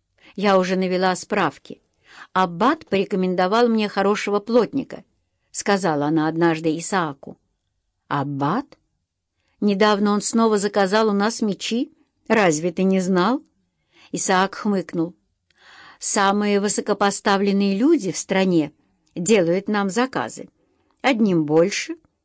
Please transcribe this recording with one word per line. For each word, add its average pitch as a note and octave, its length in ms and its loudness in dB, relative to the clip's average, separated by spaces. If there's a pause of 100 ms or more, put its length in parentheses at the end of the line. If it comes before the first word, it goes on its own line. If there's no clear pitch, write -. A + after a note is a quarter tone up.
(360)
Я G3 220 2
уже F#3 180 0
навела F#3 400 0
справки. - 680 -6 (520)
Аббат F#3 540 0
порекомендовал F#3+ 800 0
мне A3 220 0
хорошего G3+ 500 0
плотника», — - 640 -2 (480)
сказала F3+ 540 -2
она D#3 220 0
однажды D#3+ 500 0
Исааку. E3+ 600 -6 (680)
«Аббат? C#3+ 720 -4 (840)
Недавно G#3 540 2
он G#3 80 0
снова A3+ 360 2
заказал G3+ 520 0
у G3+ 40 0
нас G3+ 280 -2
мечи. A3+ 500 -4 (360)
Разве F3+ 440 2
ты F#3 120 -2
не F#3+ 180 2
знал?» F#3+ 420 0 (680)
Исаак F#3+ 420 0
хмыкнул. F3+ 600 -4 (840)
«Самые G3+ 600 0
высокопоставленные G3+ 1160 0
люди A#3 360 2
в - 40 -10
стране F#3 540 0 (440)
делают F#3 520 0
нам G3+ 220 -2
заказы. F3+ 580 -4 (540)
Одним G#3 440 2
больше, E3 520 0 (280)